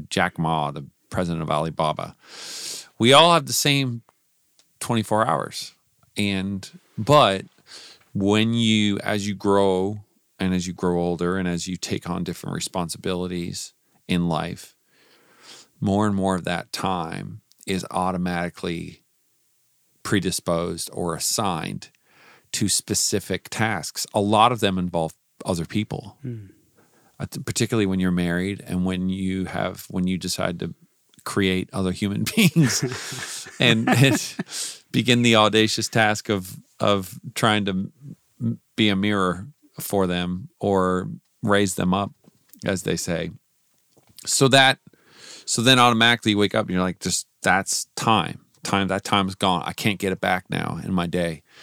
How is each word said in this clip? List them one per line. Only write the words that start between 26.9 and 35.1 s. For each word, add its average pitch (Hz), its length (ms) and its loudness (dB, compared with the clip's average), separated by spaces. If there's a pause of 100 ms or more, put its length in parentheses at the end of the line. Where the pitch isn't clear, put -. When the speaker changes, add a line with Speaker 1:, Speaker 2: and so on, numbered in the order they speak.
Speaker 1:
uh, - 100 -6
t-, - 120 -10
particularly 110 440 0
when 95 140 0
you're 92 120 2
married 90 540 -2
and 90 200 -2
when 92 240 -2
you 95 360 -2
have, 95 440 -6
when 90 180 -2
you 92 100 0
decide 90 420 -4
to 87 140 -6 (520)
create 95 480 0
other 95 180 0
human 104 400 -4
<laughs> - 40 -8
beings 135 1120 0 (120)
and, 117 300 4
and 135 460 4 (560)
begin 120 300 2